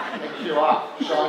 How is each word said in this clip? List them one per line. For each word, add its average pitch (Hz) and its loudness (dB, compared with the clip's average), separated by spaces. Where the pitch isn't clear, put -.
Pick 151 -6
you 156 -2
up. - 2
So 165 0
I, 151 2